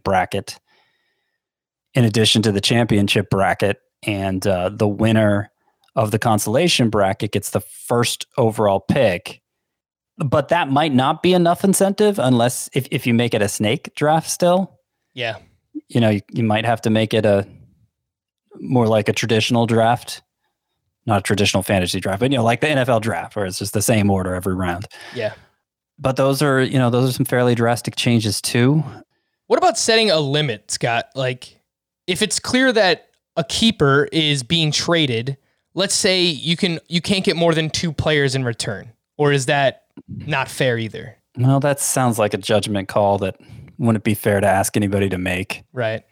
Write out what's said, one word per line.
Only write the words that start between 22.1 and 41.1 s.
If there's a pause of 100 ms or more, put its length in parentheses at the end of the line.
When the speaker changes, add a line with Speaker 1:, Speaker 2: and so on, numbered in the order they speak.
Speaker 1:
but,
you
know,
like
the
N
F
L
draft
where
it's
just
the
same
order
every
round. (280)
Speaker 2:
Yeah. (640)
Speaker 1:
But
those
are,
you
know,
those
are
some
fairly
drastic
changes
too. (640)
Speaker 2:
What
about
setting
a
limit,
Scott?
Like, (460)
if
it's
clear
that (260)
a
keeper
is
being
traded, (380)
let's
say
you
can,
you
can't
get
more
than
two
players
in
return, (240)
or
is
that (240)
not
fair
either? (220)